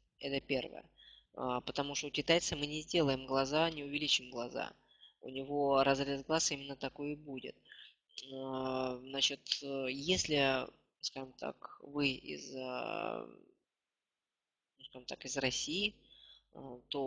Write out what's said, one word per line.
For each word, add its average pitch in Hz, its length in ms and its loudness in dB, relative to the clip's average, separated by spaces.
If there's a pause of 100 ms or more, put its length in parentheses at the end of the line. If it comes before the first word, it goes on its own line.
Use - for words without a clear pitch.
(200)
Это 139 220 -2
первое. - 440 -2 (500)
А, 123 260 -2
потому 143 340 -4
что 151 120 -4
у 143 40 -10
китайца 165 460 2
мы 143 100 0
не 151 140 -4
сделаем 139 460 4
глаза, 135 440 4
не 151 120 -6
увеличим 143 480 0
глаза. 120 420 -4 (480)
У - 80 -10
него 139 540 4
разрез 139 400 4
глаз 160 280 2
именно 139 260 -6
такой 147 360 -4
и - 20 -6
будет. 139 400 -8 (800)
А, 131 640 -2
значит, 135 420 0 (220)
э, 139 280 -2
если, 143 760 4 (340)
скажем 131 320 -8
так, - 480 -8
вы 143 300 0
из, 147 460 -8
а, 110 680 -4 (1500)
ну, 135 60 -16
скажем 127 220 -14
так, - 180 -10
из - 120 -6
России, 151 580 0 (580)
а, 131 260 -12 (100)
то 139 180 -2